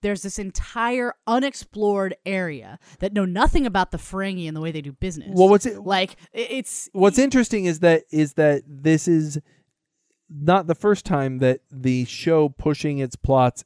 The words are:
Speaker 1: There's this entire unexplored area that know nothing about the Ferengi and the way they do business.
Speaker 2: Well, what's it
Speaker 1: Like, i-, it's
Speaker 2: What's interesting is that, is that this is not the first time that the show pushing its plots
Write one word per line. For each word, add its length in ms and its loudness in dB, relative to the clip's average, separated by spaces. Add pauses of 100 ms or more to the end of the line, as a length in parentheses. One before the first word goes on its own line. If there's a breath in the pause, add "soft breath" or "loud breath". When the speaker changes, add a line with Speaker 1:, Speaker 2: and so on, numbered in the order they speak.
Speaker 1:
There's 220 -4
this 160 -10
entire 720 -4 (140)
unexplored 880 -2 (100)
area 540 -8 (220 soft breath)
that 120 -4
know 120 0
nothing 420 2
about 240 0
the 80 -8
Ferengi 480 -8
and 100 -8
the 40 -8
way 100 -6
they 100 -8
do 120 -12
business. 380 -10
Speaker 2:
Well, 180 8
what's 180 6
it 160 -8
Speaker 1:
Like, 320 -2 (180 soft breath)
i-, 60 -10 (100)
it's 440 -8
Speaker 2:
What's 260 0
interesting 460 2
is 160 -4
that, 280 4
is 240 0
that 320 2
this 420 0
is 320 0 (880)
not 380 0
the 100 -2
first 300 0
time 320 -2
that 220 2 (100)
the 360 -2
show 440 2
pushing 480 -4
its 180 -6
plots 500 2